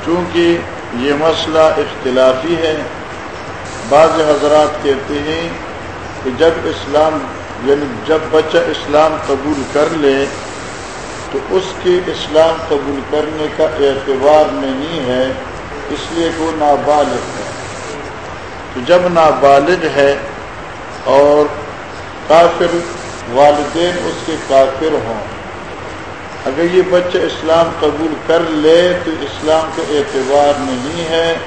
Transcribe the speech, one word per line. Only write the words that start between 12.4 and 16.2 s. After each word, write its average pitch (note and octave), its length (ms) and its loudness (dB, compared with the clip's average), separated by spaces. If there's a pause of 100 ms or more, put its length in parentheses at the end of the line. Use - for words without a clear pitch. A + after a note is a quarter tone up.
قبول C#3 320 -2 (100)
کرنے D3+ 360 -2 (100)
کا D#3 80 2
اعتبار C#3 880 2
نہیں C#3 540 -4
ہے، B2+ 260 0 (580)
اس D3 80 -6 (140)
لیے E3 260 0